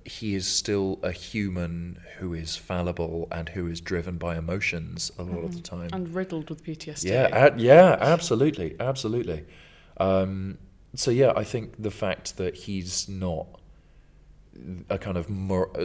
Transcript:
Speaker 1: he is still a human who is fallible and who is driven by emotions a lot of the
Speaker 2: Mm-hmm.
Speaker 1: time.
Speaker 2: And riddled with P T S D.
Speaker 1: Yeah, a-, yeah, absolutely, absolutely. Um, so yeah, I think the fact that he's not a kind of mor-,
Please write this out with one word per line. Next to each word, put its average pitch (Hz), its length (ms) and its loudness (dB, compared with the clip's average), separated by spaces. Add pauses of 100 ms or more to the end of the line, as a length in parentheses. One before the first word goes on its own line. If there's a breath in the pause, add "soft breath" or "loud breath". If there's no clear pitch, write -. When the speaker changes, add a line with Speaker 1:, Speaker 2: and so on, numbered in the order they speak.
Speaker 1:
he 107 320 -6
is 90 100 -2
still 98 560 0
a - 80 0
human 87 880 -4 (200)
who 92 140 -6
is 80 240 -6
fallible 85 760 -4
and 82 180 -6
who 90 160 -4
is 85 140 -6
driven 87 380 -4
by 85 200 -4
emotions 85 800 -4
a 98 60 -8
lot 87 180 -6
of 87 100 -6
the 170 80 -10
Speaker 2:
Mm-hmm. 175 200 -10
Speaker 1:
time. - 120 -8
Speaker 2:
And 175 220 -6
riddled 185 340 -6
with 156 140 -10
P 160 140 -10
T - 160 -12
S 151 100 -8
D. 180 80 0
Speaker 1:
Yeah, 131 440 6
a-, 117 40 -4
yeah, 143 420 10
absolutely, 131 800 2
absolutely. 110 680 -4 (540 loud breath)
Um, 95 600 0 (360)
so - 160 0
yeah, 120 240 6
I 110 100 2
think 113 380 -6
the 107 80 -2
fact - 460 -4
that 90 180 -4
he's 90 540 -6
not 92 380 -4 (1400 soft breath)
a 101 80 -2
kind 92 220 -4
of 85 100 -4
mor-, 95 420 0 (140)